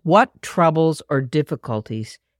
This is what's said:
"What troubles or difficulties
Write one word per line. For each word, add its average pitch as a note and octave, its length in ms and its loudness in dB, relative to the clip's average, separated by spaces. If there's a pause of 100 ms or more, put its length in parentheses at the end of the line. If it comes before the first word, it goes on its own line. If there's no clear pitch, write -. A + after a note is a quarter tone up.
"What G3+ 360 2
troubles D#3+ 720 0
or C#3 100 0
difficulties A#2+ 1000 -6 (200)